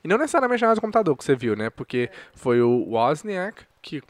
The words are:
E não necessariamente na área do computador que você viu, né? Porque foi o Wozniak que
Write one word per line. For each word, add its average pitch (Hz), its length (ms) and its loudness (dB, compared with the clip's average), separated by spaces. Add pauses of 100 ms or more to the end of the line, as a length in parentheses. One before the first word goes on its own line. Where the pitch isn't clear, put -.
E 160 60 -10
não 190 80 2
necessariamente 254 460 0
na 226 60 4
área 226 80 4
do 220 40 -2
computador 214 360 0
que - 80 -20
você 139 120 2
viu, 117 180 -2
né? 107 140 -4
Porque 123 400 -4 (240)
foi 120 300 0
o 120 260 2
Wozniak 156 760 -4 (180)
que 143 280 -14